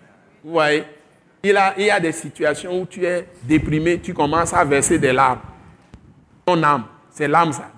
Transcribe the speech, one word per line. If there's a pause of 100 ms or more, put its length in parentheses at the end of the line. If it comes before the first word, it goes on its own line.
(440)
Vous
voyez ? (580)
Il
a,
il
y
a
des
situations
où
tu
es (160)
déprimé,
tu
commences
à
verser
des
larmes. (1040)
Ton
âme, (260)
c'est
l'âme
ça,